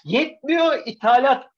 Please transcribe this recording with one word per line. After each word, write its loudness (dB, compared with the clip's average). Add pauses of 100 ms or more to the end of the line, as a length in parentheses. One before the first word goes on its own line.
Yetmiyor, -2
ithalat 0